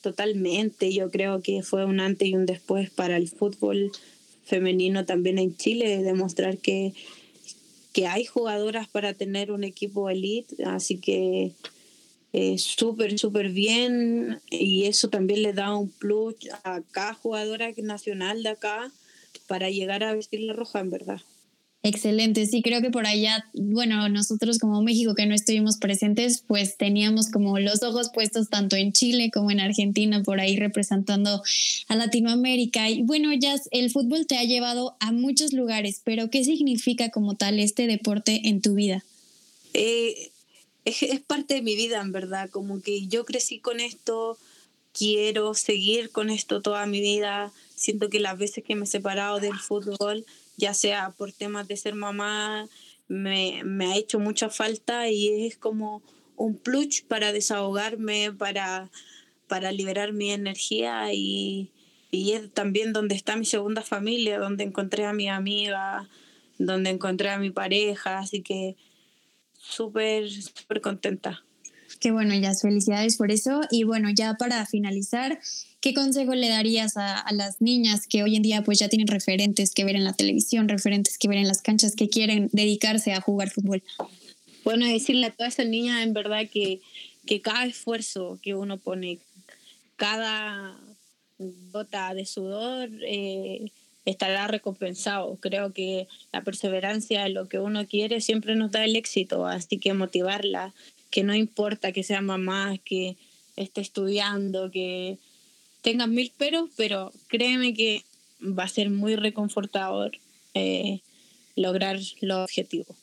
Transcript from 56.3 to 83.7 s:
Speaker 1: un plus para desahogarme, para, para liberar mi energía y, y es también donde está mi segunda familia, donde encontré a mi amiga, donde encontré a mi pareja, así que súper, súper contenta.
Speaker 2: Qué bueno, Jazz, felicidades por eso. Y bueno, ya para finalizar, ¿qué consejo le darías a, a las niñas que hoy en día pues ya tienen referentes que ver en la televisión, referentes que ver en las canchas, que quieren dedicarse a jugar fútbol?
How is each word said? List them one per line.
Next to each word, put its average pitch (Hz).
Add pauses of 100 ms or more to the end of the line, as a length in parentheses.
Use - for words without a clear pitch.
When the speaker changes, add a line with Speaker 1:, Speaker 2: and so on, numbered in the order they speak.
Speaker 1:
un 214
plus 277
para 208
desahogarme, 208
para, 196 (560)
para 190
liberar 196
mi 202
energía 214
y, 196 (420)
y 190
es 214
también 208
donde 208
está 214
mi 220
segunda 214
familia, 214
donde 202
encontré 202
a 208
mi 202
amiga, 196 (520)
donde 190
encontré 190
a 202
mi 196
pareja, 196
así 190
que 190 (840)
súper, 220
súper 202
contenta. 196 (560)
Speaker 2:
Qué 226
bueno, 214
Jazz, 196
felicidades 208
por 208
eso. 262
Y 226
bueno, 220
ya 220
para 240
finalizar, 208 (420)
¿qué 269
consejo 269
le 247
darías 220
a, 202
a -
las 202
niñas 226
que 208
hoy 214
en 214
día 208
pues 208
ya 208
tienen 220
referentes 202
que 196
ver 196
en 196
la 190
televisión, 214
referentes 202
que 208
ver 202
en 196
las 196
canchas, 214
que 208
quieren 214
dedicarse 208
a 190
jugar 196
fútbol? 196 (800)